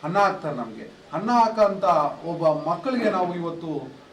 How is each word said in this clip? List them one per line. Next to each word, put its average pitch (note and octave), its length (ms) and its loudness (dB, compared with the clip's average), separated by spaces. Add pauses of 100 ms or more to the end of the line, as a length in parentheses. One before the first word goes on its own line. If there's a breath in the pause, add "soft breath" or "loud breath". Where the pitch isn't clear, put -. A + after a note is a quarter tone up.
ಅನ್ನ E3+ 140 0
ಹಾಕ್ತಾರೆ. F#3 380 0
ನಮ್ಗೆ A2+ 440 -12 (120)
ಅನ್ನ G3 180 -4
ಹಾಕಂತ A3 540 4 (400)
ಒಬ್ಬ D#3 460 0
ಮಕ್ಕಳಿಗೆ A3 400 0
ನಾವು F3+ 240 0
ಇವತ್ತು, E3 680 -6 (120)